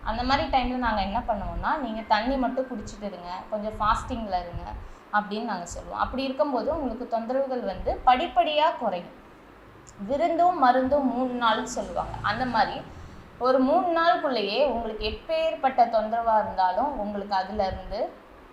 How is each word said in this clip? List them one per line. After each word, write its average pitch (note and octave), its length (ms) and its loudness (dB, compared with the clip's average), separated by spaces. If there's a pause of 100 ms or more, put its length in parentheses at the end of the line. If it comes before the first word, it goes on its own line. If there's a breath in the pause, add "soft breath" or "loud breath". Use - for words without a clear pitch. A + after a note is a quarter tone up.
அந்த A3+ 200 -2
மாதிரி C#4+ 240 2
டைம்ல B3+ 280 2
நாங்க A3+ 260 0
என்ன G3+ 180 -2
பண்ணுவோம்னா, G3 580 -2
"நீங்க A3+ 240 -6
தண்ணி A3+ 340 2
மட்டும் B3+ 300 0
குடிச்சிட்டு G#3 380 -10
இருங்க, F3 260 -10 (200)
கொஞ்சம் G#3+ 300 -4
ஃபாஸ்டிங்ல G#3+ 600 0
இருங்க" F3 320 -8 (420 loud breath)
அப்படின்னு G3+ 300 0
நாங்க F#3+ 220 -4
சொல்லுவோம். F3+ 340 -10
அப்படி B3 240 -2
இருக்கும்போது C4+ 580 0
உங்களுக்கு A3+ 360 -4
தொந்தரவுகள் B3+ 480 -2
வந்து G3+ 400 -4
படிப்படியா D#4 720 4
குறையும். F#3 340 -4 (880)
விருந்தும் E4 600 2
மருந்தும் C4 560 4
மூணு B3 320 0
நாள்னு A3 160 2
சொல்லுவாங்க. F3+ 580 -6
அந்த A3 240 -2
மாதிரி A3+ 360 0 (580 loud breath)
ஒரு C4 200 4
மூணு E4 420 4
நாளுக்குள்ளேயே C4+ 640 2
உங்களுக்கு A3 440 -2
எப்பேற்பட்ட A3 760 2
தொந்தரவா A3+ 540 2
இருந்தாலும் G#3 600 0
உங்களுக்கு G3+ 360 -4
அதுல G3 300 -2
இருந்து F#3 480 -6 (400)